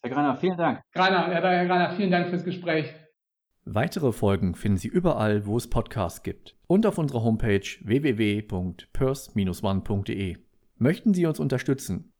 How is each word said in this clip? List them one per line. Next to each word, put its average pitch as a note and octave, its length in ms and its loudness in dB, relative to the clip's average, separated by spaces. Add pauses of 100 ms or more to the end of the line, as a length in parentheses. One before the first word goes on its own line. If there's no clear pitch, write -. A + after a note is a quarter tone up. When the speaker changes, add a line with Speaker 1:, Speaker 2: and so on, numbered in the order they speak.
Speaker 1:
Herr B2 100 -6
Greiner, C#3 240 0
vielen F3+ 220 -2
Dank. E3 240 -2 (100)
Speaker 2:
Greiner, F3+ 360 2
Herr, E3+ 140 0
Herr F3+ 240 2
Greiner, F3 260 2
vielen F#3 200 0
Dank F3 160 2
fürs F3 160 -4
Gespräch. E3 500 -4 (720)
Speaker 3:
Weitere B2 480 0
Folgen G2 440 0
finden G2+ 220 0
Sie - 120 -6
überall, A2 560 2
wo G#2 100 -2
es A#2+ 140 -4
Podcasts - 540 -2
gibt - 340 -12 (100)
und G#3+ 180 4
auf G3+ 120 2
unserer C3 260 -2
Homepage G#2+ 380 2 (180)
w C#3 240 2
w B2 140 2
w G#2+ 240 2
punkt F#2 500 -6
pers C3+ 420 -2
one F#2+ 460 0
punkt G2+ 300 -2
d A2 40 -4
e. F#2+ 240 -4 (380)
Möchten E3+ 380 2
Sie F3+ 120 2
uns D#3 140 0
unterstützen? C3 800 -2